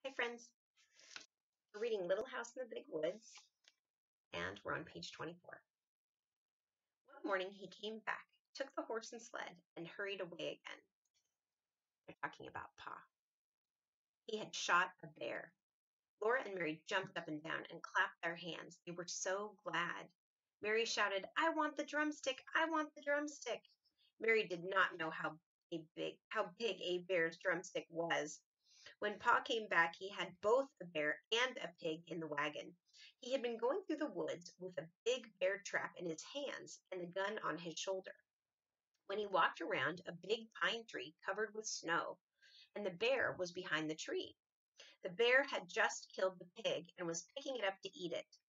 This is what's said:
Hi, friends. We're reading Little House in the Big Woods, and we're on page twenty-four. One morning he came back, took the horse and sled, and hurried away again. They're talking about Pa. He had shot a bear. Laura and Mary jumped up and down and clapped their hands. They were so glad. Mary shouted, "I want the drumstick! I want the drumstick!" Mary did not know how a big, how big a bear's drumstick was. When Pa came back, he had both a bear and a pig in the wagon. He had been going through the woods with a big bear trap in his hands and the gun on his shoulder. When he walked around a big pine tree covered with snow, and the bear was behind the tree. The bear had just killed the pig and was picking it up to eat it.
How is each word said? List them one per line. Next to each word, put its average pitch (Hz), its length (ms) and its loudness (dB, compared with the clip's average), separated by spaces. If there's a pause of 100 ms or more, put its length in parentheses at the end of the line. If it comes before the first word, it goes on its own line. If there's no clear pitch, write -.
(100)
Hi, 247 160 -2
friends. 240 220 -8 (1200)
We're 208 100 -4
reading 208 260 2
Little 196 160 4
House 254 320 -6
in 254 100 -4
the 220 80 -10
Big 240 160 -6
Woods, 175 400 -2 (1040)
and 87 300 -2
we're - 100 0
on 147 80 -4
page 170 300 -10
twenty-four. - 500 -10 (1600)
One - 20 -20
morning 190 280 2
he 202 160 -14
came 220 360 -6
back, - 220 -4 (300)
took - 180 -4
the 311 80 -2
horse 226 300 -4
and 233 100 -10
sled, - 320 -6 (220)
and 170 100 -6
hurried 196 340 -4
away 170 380 -4
again. - 220 -12 (1300)
They're 160 160 -16
talking - 240 -8
about - 280 -12
Pa. - 200 -12 (1300)
He 220 100 -4
had 208 160 -4
shot 180 360 4 (160)
a 156 160 -12
bear. - 320 -6 (680)
Laura 240 240 4
and 196 120 -4
Mary 160 320 -2
jumped 190 280 0
up 220 120 -4
and 151 160 -4
down 156 260 -2
and 165 100 -12
clapped - 440 0
their 170 100 0
hands. 170 500 -8
They 175 80 -8
were 175 140 -6
so 196 480 -2 (100)
glad. 165 440 -2 (520)
Mary 220 260 2
shouted, 196 380 2 (140)
"I 320 120 6
want 302 260 2
the 294 80 0
drumstick! 294 580 0 (100)
I 320 160 4
want 311 280 0
the 294 60 -16
drumstick!" 285 600 0 (560)
Mary 220 240 6
did 170 220 -4
not 190 340 4
know 160 120 0
how 156 280 -4 (340)
a 160 120 -4 (100)
big, 156 200 -2 (160)
how 208 160 2 (120)
big 226 240 0
a 180 240 0
bear's 170 320 4
drumstick 175 520 0
was. 160 500 0 (580)
When 202 200 -2
Pa 480 220 8
came 220 280 0
back, 170 280 6
he 190 140 -8
had 190 320 -6
both 254 260 6 (120)
a 180 40 -8
bear 151 380 0 (100)
and 247 260 4
a 175 100 -4 (140)
pig 165 260 0
in 170 120 -4
the 160 60 -2
wagon. 147 500 -2 (440)
He 247 120 -2
had 262 80 4
been 233 160 0
going 254 260 2
through 330 140 0
the 285 140 0
woods 170 480 -4
with 180 180 -6
a 165 120 -6 (180)
big 240 200 0 (120)
bear 196 260 4
trap - 320 -2
in 180 100 -4
his 160 160 -2
hands - 580 -6 (120)
and 185 80 -6
the 175 60 -4
gun 196 360 -2
on 160 140 -2
his 170 220 -6
shoulder. 190 360 -2 (920)
When 196 120 -2
he 208 80 0
walked 190 360 4
around 175 440 2
a - 60 -6
big 220 400 -2
pine 220 340 0
tree 147 280 -6 (100)
covered 208 300 0
with 220 120 -4
snow, - 520 0 (560)
and 208 100 -4
the 190 60 2
bear 220 480 4
was 175 140 0
behind 156 360 0
the 156 60 0
tree. - 420 -4 (680)
The 185 80 -2
bear 240 340 8
had 233 240 -2
just - 460 0
killed 185 240 2
the 180 240 -14
pig 170 360 0
and 180 80 -2
was 165 280 -2
picking 277 220 -4
it 214 80 -2
up 196 180 0
to 196 160 -10
eat 175 140 -4
it. - 160 -4 (200)